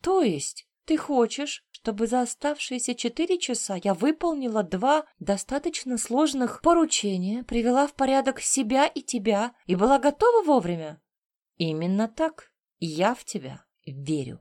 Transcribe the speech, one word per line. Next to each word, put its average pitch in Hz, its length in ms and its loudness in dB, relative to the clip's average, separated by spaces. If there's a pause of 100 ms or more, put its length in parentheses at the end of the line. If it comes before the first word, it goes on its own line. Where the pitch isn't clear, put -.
«То 370 200 2
есть - 480 -2 (160)
ты 311 100 2
хочешь, 277 760 -2
чтобы 226 360 -4
за 247 140 0
оставшиеся 254 720 -4
четыре 339 440 -2
часа 220 440 -4
я 202 100 2
выполнила 262 680 0
два 262 420 0 (140)
достаточно 254 800 -4
сложных 262 640 0
поручения, 233 840 2
привела 247 440 2
в - 80 -12
порядок 269 440 2
себя 262 460 2
и 302 160 -6
тебя 220 520 -2 (120)
и 180 100 0
была 254 240 4
готова 415 460 4
вовремя?» 170 560 0 (560)
«Именно 175 500 0
так. 320 460 -6 (260)
Я 170 360 0
в - 100 -20
тебя 131 400 -12 (200)
верю». 143 560 -6